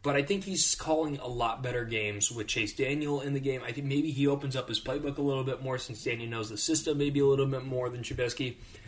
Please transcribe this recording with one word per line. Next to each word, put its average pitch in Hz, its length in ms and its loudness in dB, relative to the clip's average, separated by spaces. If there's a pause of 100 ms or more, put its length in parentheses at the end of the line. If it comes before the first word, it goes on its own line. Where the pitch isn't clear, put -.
But 143 140 2
I 139 60 4
think 196 220 0
he's 185 300 2
calling 156 440 0
a 123 100 -8
lot 120 340 0
better 120 220 -2
games 104 460 0
with 117 160 -4
Chase 110 280 0
Daniel 143 460 0
in 143 140 -2
the 135 60 0
game. 131 260 -2
I 120 60 -6
think 139 140 -4
maybe 147 240 2
he 139 160 2
opens 139 300 2
up 123 120 -4
his 117 120 -2
playbook 143 380 -2
a 143 40 0
little 135 220 2
bit 131 180 -2
more 131 140 -2
since 113 260 -8
Daniel 117 280 -4
knows 110 180 -2
the 107 80 -8
system 156 400 2
maybe 143 240 2
a 139 60 8
little 135 200 6
bit 131 180 -2
more 127 260 -2
than 120 120 -6
Trubisky. 123 540 -2 (320)